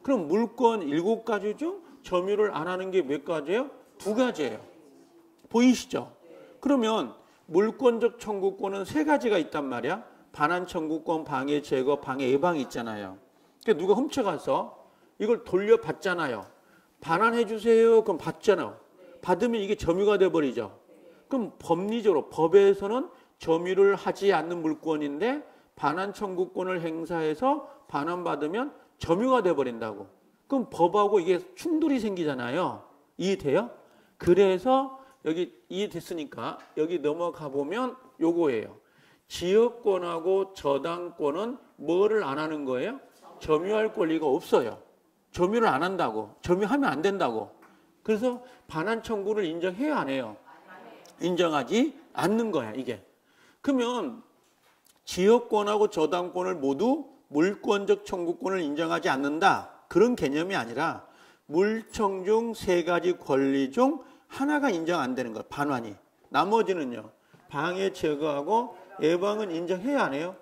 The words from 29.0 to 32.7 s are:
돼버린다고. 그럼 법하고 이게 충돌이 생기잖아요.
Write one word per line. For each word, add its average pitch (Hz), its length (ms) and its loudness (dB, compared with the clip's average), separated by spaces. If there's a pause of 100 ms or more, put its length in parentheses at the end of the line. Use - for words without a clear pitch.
돼버린다고. 117 640 -2 (400)
그럼 262 220 -2
법하고 202 500 2
이게 175 200 2 (160)
충돌이 311 440 0
생기잖아요. 147 840 -4 (340)